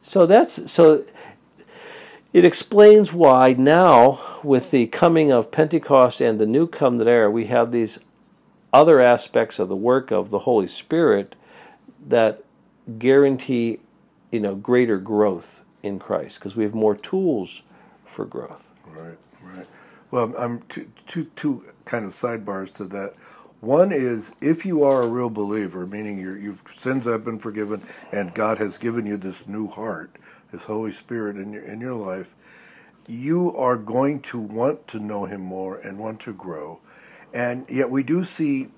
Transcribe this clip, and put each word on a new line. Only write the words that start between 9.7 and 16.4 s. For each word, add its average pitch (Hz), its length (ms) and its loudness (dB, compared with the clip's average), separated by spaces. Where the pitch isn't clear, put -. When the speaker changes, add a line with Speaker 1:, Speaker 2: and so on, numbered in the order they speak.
Speaker 1:
the 98 60 -4
work 127 340 -2
of 101 180 -2
the 101 120 -4
Holy 110 260 0
Spirit 120 680 -2
that 113 380 0
guarantee, 127 800 0
you 117 100 -4
know, 101 140 -4
greater 117 440 0
growth 104 680 -4
in 98 180 -10
Christ, - 420 -8